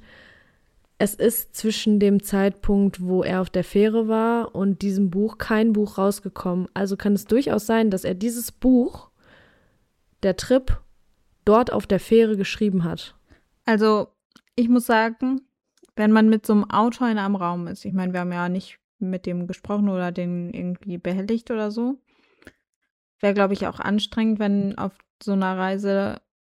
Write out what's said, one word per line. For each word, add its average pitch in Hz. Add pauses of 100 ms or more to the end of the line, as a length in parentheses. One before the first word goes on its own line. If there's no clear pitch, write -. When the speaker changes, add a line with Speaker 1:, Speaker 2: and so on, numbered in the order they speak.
(960)
Speaker 1:
es 202
ist -
zwischen 214
dem 202
Zeitpunkt, 196
wo 180
er 185
auf 180
der 180
Fähre 220
war 226
und 190
diesem 196
Buch 202
kein 220
Buch 208
rausgekommen. 190
Also 196
kann 202
es 196
durchaus 214
sein, 226
dass 190
er 185
dieses 233
Buch, 254 (1120)
Der 185
Trip, - (640)
dort 233
auf 202
der 190
Fähre 226
geschrieben 190
hat. 165 (500)
Speaker 2:
Also 214 (480)
ich 233
muss 247
sagen, 233 (540)
wenn 214
man 220
mit 220
so 220
einem 208
Autor 233
in 214
einem 202
Raum 175
ist, 185
ich 196
meine, 185
wir 180
haben 175
ja 175
nicht 180 (200)
mit 185
dem 175
gesprochen 202
oder 180
den 175
irgendwie 180
behelligt 190
oder 214
so, 240 (1200)
wäre, 202
glaub 196
ich, 202
auch -
anstrengend, 214
wenn 202
auf 196 (280)
so 202
einer 185
Reise 196 (280)